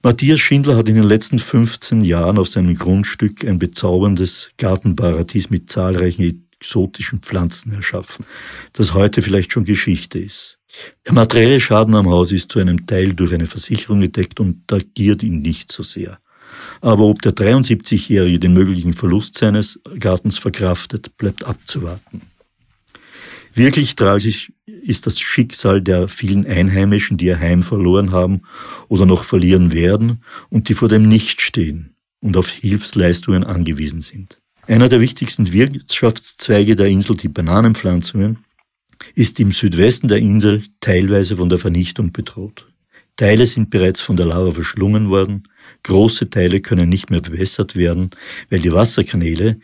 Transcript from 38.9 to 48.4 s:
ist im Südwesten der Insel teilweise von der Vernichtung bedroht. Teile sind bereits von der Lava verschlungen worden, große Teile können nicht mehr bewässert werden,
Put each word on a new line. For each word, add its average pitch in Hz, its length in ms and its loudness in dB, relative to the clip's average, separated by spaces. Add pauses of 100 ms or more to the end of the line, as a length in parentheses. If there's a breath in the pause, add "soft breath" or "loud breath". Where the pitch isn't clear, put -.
ist - 240 0
im 101 120 2
Südwesten 98 560 2
der 104 120 2
Insel 104 440 2 (160)
teilweise 98 580 0
von 87 120 0
der 90 80 2
Vernichtung 87 540 -2
bedroht. - 560 -14 (480 soft breath)
Teile 110 320 4
sind 117 240 -2
bereits 92 280 0
von - 160 -4
der 87 120 2
Lava 90 240 0
verschlungen 98 580 -2
worden, 98 380 0 (340 soft breath)
große 98 480 2
Teile 92 320 0
können 87 260 0
nicht 92 220 -2
mehr 82 120 0
bewässert 92 540 -6
werden, 90 360 -2 (380 loud breath)